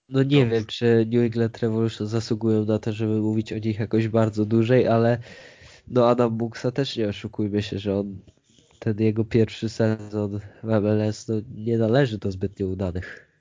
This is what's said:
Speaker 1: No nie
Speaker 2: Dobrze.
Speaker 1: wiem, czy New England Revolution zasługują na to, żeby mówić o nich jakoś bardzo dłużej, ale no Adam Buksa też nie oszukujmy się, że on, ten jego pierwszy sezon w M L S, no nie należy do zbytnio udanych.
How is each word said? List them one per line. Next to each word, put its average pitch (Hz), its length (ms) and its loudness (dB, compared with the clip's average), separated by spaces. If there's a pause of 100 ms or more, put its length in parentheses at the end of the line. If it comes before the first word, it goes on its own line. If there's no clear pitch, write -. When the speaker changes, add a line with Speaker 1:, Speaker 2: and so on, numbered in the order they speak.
Speaker 1:
No 135 140 2
nie 139 160 4
Speaker 2:
Dobrze. 113 160 4
Speaker 1:
wiem, 110 100 0
czy 113 460 2
New 120 140 2
England 117 320 -2
Revolution 113 500 -2
zasługują 110 580 0
na 107 140 0
to, 110 120 -4
żeby 110 300 -2
mówić 110 320 -2
o 110 40 -6
nich 107 220 -4
jakoś 113 280 0
bardzo 107 380 2
dłużej, 113 420 4
ale 117 300 4 (720)
no 120 220 4
Adam 120 280 2
Buksa 117 340 -4
też 135 260 -4
nie 110 100 0
oszukujmy 104 560 -4
się, 98 160 -6
że 98 160 -2
on, 101 240 -4 (600)
ten 107 200 -2
jego 110 260 2
pierwszy 110 440 0
sezon 107 720 -2 (240)
w 110 60 -8
M 104 180 2
L 107 140 2
S, 107 260 -4
no 110 80 -2 (200)
nie 113 220 -2
należy 113 400 2
do 98 140 -4
zbytnio 95 360 -6
udanych. 92 600 -6 (140)